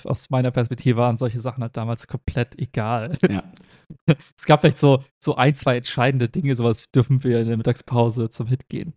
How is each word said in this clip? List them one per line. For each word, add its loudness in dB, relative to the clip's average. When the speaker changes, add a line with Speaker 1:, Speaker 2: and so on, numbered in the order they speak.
Speaker 1:
aus -6
meiner 0
Perspektive 0
waren 2
solche -4
Sachen -8
halt -8
damals -8
komplett -6
egal. -4
Speaker 2:
Ja. -4
Speaker 1:
<laughs> -20
Es -16
gab 6
vielleicht 4
so, 6
so -2
ein, 4
zwei 0
entscheidende 0
Dinge, -2
sowas 0
wie, -20
dürfen 2
wir 2
in -2
der -2
Mittagspause 0
zum -8
Hit -4
gehen? -10